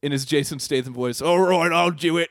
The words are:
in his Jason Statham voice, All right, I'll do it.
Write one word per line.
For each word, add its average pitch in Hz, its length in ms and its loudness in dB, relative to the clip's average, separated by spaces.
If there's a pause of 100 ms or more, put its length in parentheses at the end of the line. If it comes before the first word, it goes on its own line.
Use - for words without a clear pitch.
in 143 100 -4
his 135 140 -4
Jason 143 340 -2
Statham 131 340 -4
voice, 123 280 -4
All 170 180 4
right, 180 320 4
I'll 175 200 2
do 160 260 -2
it. 170 120 -2